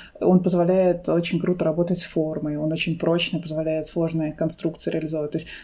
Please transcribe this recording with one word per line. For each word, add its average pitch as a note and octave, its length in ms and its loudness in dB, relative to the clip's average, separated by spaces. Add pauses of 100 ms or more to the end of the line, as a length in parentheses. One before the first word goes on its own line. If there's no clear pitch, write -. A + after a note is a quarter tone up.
(200)
он F3+ 240 6
позволяет F3+ 640 4
очень E3+ 320 2
круто F3 240 0
работать E3+ 380 0
с - 20 -6
формой, D#3 540 -2
он D#3 160 0
очень D#3+ 260 -2
прочно E3+ 400 0
позволяет D#3 480 -4
сложные D#3+ 460 -2
конструкции E3 580 -4
реализовывать. D#3 400 -4
То D#3+ 60 -4
есть, E3 100 -6 (160)